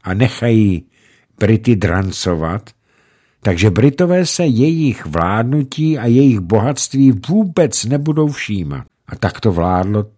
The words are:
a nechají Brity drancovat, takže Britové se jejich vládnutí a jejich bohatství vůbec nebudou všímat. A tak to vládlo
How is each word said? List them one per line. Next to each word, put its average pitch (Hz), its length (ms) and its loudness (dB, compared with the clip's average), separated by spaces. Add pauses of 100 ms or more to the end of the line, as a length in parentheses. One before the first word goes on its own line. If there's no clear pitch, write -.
a 92 100 -6
nechají 110 720 0 (540)
Brity 110 360 2
drancovat, 90 920 -4 (720)
takže 95 280 2
Britové 160 560 2
se 175 200 -4
jejich 147 600 0
vládnutí 127 920 -2
a 117 80 -8
jejich 123 340 4
bohatství 123 720 2 (160)
vůbec 175 580 0
nebudou 147 420 -2
všímat. 87 560 -6 (240)
A - 80 -14
tak - 240 -4
to 110 120 2
vládlo 92 540 0 (120)